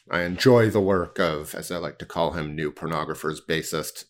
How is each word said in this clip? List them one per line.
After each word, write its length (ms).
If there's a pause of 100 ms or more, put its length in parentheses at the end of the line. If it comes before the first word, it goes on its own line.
(100)
I 120
enjoy 460
the 120
work 380
of, 360
as 160
I 80
like 220
to 60
call 260
him, 220
new 160
pornographer's 680
bassist, 680